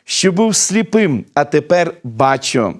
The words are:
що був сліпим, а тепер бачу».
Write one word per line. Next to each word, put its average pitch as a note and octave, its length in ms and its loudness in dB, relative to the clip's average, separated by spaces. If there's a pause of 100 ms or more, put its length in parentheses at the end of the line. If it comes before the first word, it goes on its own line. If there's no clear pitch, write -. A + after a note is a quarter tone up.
що - 280 -2
був G#3 240 2
сліпим, F#3+ 800 0
а D3 120 2
тепер E3 480 0 (100)
бачу». B2+ 760 0